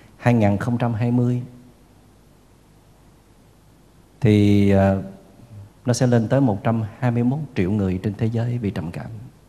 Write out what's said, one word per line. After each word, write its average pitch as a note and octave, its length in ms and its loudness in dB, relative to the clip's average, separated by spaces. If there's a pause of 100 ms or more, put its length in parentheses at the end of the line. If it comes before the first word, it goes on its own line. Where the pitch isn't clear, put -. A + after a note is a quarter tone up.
(180)
hai A#2+ 160 2
nghìn G2+ 240 4
không A#2+ 200 -2
trăm A#2+ 160 -2
hai A#2+ 180 -2
mươi, B2 320 0 (2750)
thì, G#2 500 4
à, F#2+ 300 4 (840)
nó B2+ 80 0
sẽ B2+ 140 0
lên A#2 200 2
tới C3 140 2
một A2 220 0
trăm A#2 200 -2 (160)
hai B2 120 -2
mươi A#2+ 120 -2
mốt B2+ 160 -2 (160)
triệu F#2 160 0
người F#2+ 320 -2
trên G#2+ 100 -4
thế A2+ 120 -4
giới A#2 320 -4
bị G#2 140 -4
trầm F2 200 -8
cảm. - 200 -12 (360)